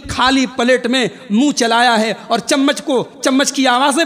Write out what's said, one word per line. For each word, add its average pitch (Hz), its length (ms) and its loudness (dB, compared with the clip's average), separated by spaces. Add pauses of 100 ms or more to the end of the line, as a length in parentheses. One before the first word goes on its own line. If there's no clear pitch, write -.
خالی 262 380 0 (100)
پلیٹ 247 320 0
میں 254 200 0 (220)
منہ 254 220 2
چلایا 233 480 2
ہے 220 140 -2 (140)
اور 226 120 -2
چمچ 285 420 0
کو، 254 220 -2 (180)
چمچ 269 300 0
کی 262 160 0
آوازیں 269 380 2